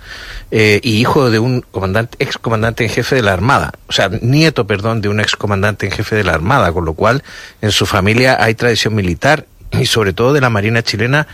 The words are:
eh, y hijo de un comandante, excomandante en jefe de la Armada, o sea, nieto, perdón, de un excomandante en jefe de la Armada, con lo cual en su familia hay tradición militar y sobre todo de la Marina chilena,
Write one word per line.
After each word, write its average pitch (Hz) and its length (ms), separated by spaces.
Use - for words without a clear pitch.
eh, 107 320
y 110 180
hijo 131 300
de 110 80
un 123 220
comandante, 98 640
excomandante 113 640
en 104 60
jefe 127 240
de 123 80
la 101 100
Armada, 107 380
o - 40
sea, 101 160
nieto, 135 460
perdón, 110 340
de 101 80
un 104 100
excomandante 101 680
en 95 40
jefe 110 240
de 104 80
la 90 120
Armada, 92 360
con 85 140
lo 80 80
cual 110 300
en 107 100
su 95 160
familia 113 520
hay 113 140
tradición 113 400
militar 107 520
y - 140
sobre 104 280
todo 120 200
de 147 80
la 131 80
Marina 113 340
chilena, 127 500